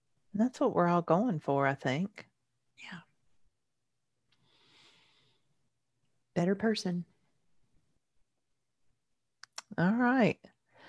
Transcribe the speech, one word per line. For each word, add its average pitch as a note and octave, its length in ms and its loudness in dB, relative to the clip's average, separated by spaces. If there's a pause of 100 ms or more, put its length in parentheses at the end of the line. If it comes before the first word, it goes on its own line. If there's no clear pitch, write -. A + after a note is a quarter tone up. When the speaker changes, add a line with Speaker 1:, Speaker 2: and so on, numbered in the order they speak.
(340)
Speaker 1:
And G3+ 80 -2
that's B3+ 180 -2
what C4 140 0
we're F3 140 4
all F3 140 2
going E3+ 380 0
for, C#3 280 0
I C#3 80 0
think. D3 520 -6 (500)
Speaker 2:
Yeah. - 220 -18 (3250)
Better F3+ 220 0
person. G3 500 -4 (2750)
Speaker 1:
All F3 160 2
right. B3 440 2 (520)